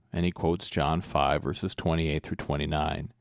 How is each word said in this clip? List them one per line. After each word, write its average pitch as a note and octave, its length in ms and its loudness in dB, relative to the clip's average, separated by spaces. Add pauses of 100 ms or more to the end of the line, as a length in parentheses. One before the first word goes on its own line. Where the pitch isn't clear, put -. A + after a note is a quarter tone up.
(120)
And E2+ 120 0
he F2+ 60 2
quotes E2+ 400 0
John D#2+ 320 2
five, D2 400 2
verses D2 320 -4
twenty-eight D#2+ 480 0
through - 140 -6
twenty-nine. D2+ 840 -2